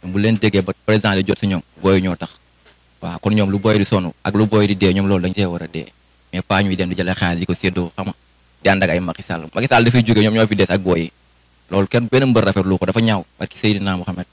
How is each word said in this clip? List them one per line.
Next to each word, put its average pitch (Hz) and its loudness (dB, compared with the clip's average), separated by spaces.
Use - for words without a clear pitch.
Ñoom 90 -10
bu 95 -2
leen 110 2
déggee 98 2
ba 95 -4
président 107 0
di 95 0
jot 98 -2
si - -4
ñoom, 92 -2
booy 95 2
ñoo 90 -2
tax. - -12
Waaw, 85 -10
kon 101 0
ñoom 101 2
lu 101 0
booy 107 2
di 98 2
sonn 92 -2
ak 101 -4
lu 107 4
booy 104 4
di 101 0
dee, 92 2
ñoom 98 0
loolu 95 0
dañ 92 -4
cee 101 -2
war 87 -6
a 80 -12
dee. - -10
Mais 92 -6
pas 98 0
ñuy 98 0
dem 90 -2
di 92 -4
jëlee 90 -2
xaalis 85 -2
di 90 -4
ko 90 -2
séddoo, 90 -4
xam 95 -8
nga, 95 -8
di 95 2
ànd 95 2
ak 92 0
ay 85 0
Macky 90 -8
Sall. 82 -8
Macky 120 -2
Sall 117 4
dafay 120 4
jóge, 110 4
ñoom 107 2
ñoo 110 4
fi 104 -2
des 98 2
ak 95 2
booy 90 0
yi. 82 -8
Loolu 98 0
kenn 120 -2
benn 135 2
mbër 110 4
rafetlu 95 0
ko, - -2
dafa 95 0
ñaaw. 107 0
Barki - -10
Seydina 98 -2
Mohamed. 90 -8